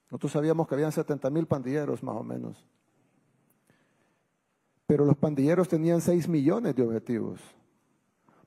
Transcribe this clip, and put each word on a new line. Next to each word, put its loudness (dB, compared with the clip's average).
Nosotros -6
sabíamos 2
que -2
habían 0
setenta -2
mil 0
pandilleros, -2
más -6
o -8
menos. -10
Pero 4
los 4
pandilleros 0
tenían 2
seis 0
millones 0
de 2
objetivos, -4